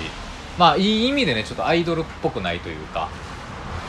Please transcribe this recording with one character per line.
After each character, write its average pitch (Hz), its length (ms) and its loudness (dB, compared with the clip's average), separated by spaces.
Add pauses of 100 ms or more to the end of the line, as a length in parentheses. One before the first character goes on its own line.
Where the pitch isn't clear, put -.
(580)
ま 170 140 10
あ、 147 60 4
い 214 280 4
い - 20 4
意 269 40 2
味 277 160 2
で 123 80 2
ね、 107 80 0
ち - 80 -6
ょ - 20 -6
っ - 40 -6
と - 100 0
ア 160 80 4
イ 170 80 4
ド 165 100 0
ル 160 80 0
っ - 20 -2 (200)
ぽ 151 80 2
く 117 100 -4
な 90 100 -2
い 87 80 -2
と 87 100 -8
い 80 40 -6
う 78 40 -8 (100)
か、 80 200 -4 (800)